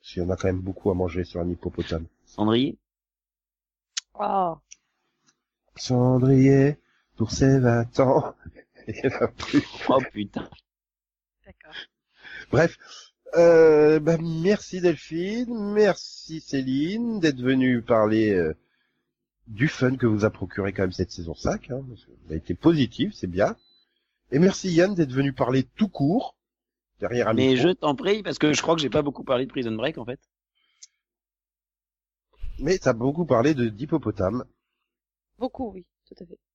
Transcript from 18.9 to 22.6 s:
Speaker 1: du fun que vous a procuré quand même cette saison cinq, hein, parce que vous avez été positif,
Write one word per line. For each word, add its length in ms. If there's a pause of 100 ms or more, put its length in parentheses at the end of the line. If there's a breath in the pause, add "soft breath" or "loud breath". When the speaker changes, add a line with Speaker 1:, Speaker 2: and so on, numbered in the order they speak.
Speaker 1:
du 220
fun 300
que 100
vous 180
a 60
procuré 420
quand 80
même 100
cette 200
saison 240
cinq, 340
hein, 180
parce 180
que 40
vous 200
avez 80
été 180
positif, 580